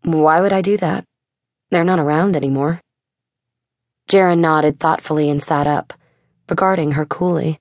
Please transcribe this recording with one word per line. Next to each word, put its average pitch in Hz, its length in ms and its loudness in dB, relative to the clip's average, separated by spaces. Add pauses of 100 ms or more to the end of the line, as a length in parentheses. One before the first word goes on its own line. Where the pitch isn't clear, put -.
"Why 156 360 2
would 196 140 2
I 190 80 0
do 202 160 0
that? 180 260 -4 (680)
They're 175 200 2
not 180 80 2
around 156 380 0
anymore." 139 420 -2 (1300)
Jaren 180 320 4
nodded 156 400 0
thoughtfully 151 500 -2
and 147 140 -2
sat 147 240 -2
up, - 260 -4 (540)
regarding 170 460 -2
her 151 120 -4
coolly. 165 560 -4